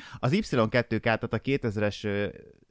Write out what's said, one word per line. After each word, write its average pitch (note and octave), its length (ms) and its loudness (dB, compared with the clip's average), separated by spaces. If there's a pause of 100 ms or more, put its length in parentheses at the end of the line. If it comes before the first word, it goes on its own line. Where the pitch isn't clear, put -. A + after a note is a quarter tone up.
(180)
az B2+ 140 2
Y C#3+ 360 2
kettő A2+ 300 2
K, - 40 -6
tehát A2+ 300 0
a A2+ 60 2
kétezres, G#2+ 680 -2
ö, G2+ 220 -2 (440)